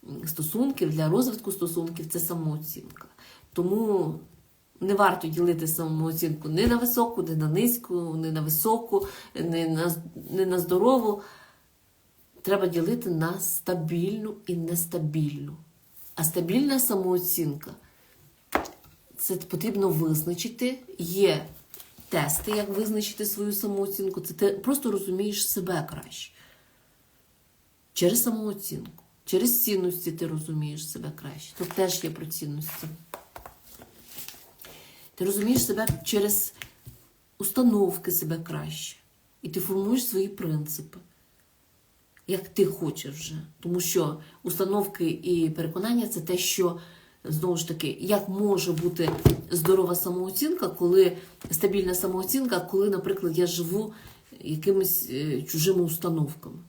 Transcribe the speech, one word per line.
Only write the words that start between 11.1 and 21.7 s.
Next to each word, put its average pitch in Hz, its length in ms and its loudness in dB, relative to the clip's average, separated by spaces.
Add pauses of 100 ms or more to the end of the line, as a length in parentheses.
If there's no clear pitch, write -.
Треба 190 240 2
ділити 170 440 0
на 165 300 0
стабільну 185 960 -2 (120)
і 180 100 -2
нестабільну. 156 1000 -2 (580)
А 160 100 -4
стабільна 220 560 2
самооцінка, 180 960 0 (1400)
це - 180 -2
потрібно 196 520 -2
визначити. 170 880 0 (200)
Є 175 480 2 (640)